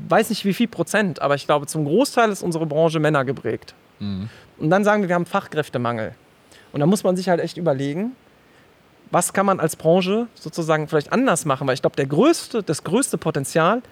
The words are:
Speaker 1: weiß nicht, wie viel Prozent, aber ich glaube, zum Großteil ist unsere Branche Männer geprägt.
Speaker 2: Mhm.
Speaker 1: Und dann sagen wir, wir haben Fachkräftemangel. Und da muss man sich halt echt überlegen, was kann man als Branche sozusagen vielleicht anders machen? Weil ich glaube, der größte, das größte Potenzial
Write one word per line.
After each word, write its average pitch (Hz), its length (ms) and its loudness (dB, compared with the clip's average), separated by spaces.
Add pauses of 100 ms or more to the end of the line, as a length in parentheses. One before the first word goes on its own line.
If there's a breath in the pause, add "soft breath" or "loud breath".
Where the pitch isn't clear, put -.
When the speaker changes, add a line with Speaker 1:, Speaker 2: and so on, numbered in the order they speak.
Speaker 1:
weiß 196 220 4
nicht, - 140 -4
wie 196 100 2
viel 233 140 0
Prozent, 190 540 -2
aber 143 120 2
ich 139 120 -4
glaube, 147 200 0
zum 156 200 -2
Großteil 214 440 2
ist 190 120 -6
unsere 165 240 -2
Branche 156 340 2
Männer 151 240 2
geprägt. 117 500 -6 (240)
Speaker 2:
Mhm. 101 300 -6 (300 loud breath)
Speaker 1:
Und 156 120 0
dann 196 140 4
sagen 208 180 4
wir, 180 60 -2
wir 175 80 0
haben 175 100 -2
Fachkräftemangel. 120 880 -4 (580 soft breath)
Und 143 60 -6
da 143 80 2
muss 202 160 2
man 185 140 2
sich 185 120 -4
halt 170 120 2
echt 160 160 -6
überlegen, 156 560 -2 (1000 soft breath)
was 170 220 0
kann 196 120 0
man 190 140 2
als 160 160 0
Branche 190 600 2
sozusagen 156 520 -2
vielleicht 147 260 -2
anders 208 320 2
machen? 139 220 -2
Weil 131 80 2
ich 139 80 -4
glaube, 160 140 0
der 139 100 0
größte, 214 560 2
das - 220 -6
größte 196 340 -2
Potenzial 165 720 0